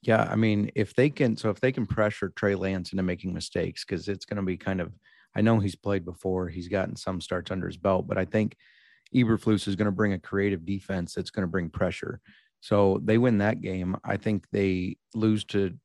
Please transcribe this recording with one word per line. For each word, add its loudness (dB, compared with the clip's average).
Yeah, 4
I -2
mean, 2
if -2
they 4
can, 0
so -2
if -4
they 2
can -2
pressure 0
Trey 2
Lance -2
into 0
making -2
mistakes, -4
'cause -6
it's -6
gonna -4
be -2
kind -4
of, -8
I 0
know 6
he's -2
played -2
before, -4
he's -10
gotten -2
some -6
starts -6
under -4
his -8
belt, 0
but -2
I 0
think 0
Eberflus 2
is -2
gonna 0
bring 0
a -4
creative -2
defense -4
that's -6
gonna -4
bring -2
pressure. -4
So 4
they 4
win 4
that 2
game. -2
I -2
think -2
they 0
lose 2
to -2